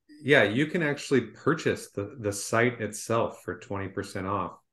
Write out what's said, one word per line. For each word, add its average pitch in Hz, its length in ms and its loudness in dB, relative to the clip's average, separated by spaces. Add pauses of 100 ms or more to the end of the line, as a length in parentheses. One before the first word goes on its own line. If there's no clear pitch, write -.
(220)
Yeah, 131 220 6
you 117 240 2
can 170 160 0
actually 139 380 2
purchase - 680 -2
the, 101 260 -6
the 104 140 -2
site 117 480 0
itself 110 640 -2
for 90 160 -8
twenty 95 300 -8
percent 98 360 -8
off 95 320 -4 (160)